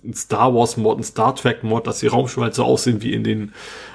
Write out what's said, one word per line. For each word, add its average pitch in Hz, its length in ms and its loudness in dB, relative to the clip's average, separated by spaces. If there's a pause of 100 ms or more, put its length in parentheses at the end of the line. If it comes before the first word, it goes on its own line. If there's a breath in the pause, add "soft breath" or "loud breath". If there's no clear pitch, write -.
einen 113 100 -10
Star 120 420 2
Wars 117 220 2
Mod, 110 180 2
einen - 80 -6
Star - 320 0
Trek - 280 0
Mod, 110 240 0
dass 107 120 -4
die - 80 2
Raumschiffe 127 340 0
halt 117 140 -2
so 120 80 2
aussehen 117 380 2
wie 107 120 -2
in 113 100 -2
den, 110 300 -2 (420 loud breath)